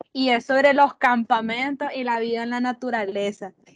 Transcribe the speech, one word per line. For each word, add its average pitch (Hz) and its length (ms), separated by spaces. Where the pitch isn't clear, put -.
y 262 160
es 240 160
sobre 269 280
los 277 220
campamentos 247 1000
y 262 120
la 233 160
vida 233 200
en 233 100
la 247 100
naturaleza. 214 920